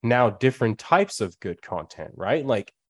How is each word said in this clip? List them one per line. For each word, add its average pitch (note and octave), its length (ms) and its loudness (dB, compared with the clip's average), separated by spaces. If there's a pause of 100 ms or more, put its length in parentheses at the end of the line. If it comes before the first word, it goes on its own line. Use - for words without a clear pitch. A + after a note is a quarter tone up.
now A#2+ 260 4
different A2+ 500 0
types G3 420 0
of F#2+ 180 -6
good F2 220 -10
content, D#2 540 -10
right? C3 300 -2
Like, A2 280 -2 (160)